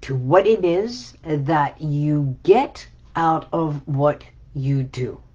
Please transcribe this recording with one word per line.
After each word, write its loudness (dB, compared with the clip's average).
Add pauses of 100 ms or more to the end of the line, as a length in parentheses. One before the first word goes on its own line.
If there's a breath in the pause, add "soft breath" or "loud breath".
to -6
what 4
it 4
is 0 (100)
that 0
you 0
get 0 (300)
out 0
of -4
what 0 (320)
you -2
do? -8 (140)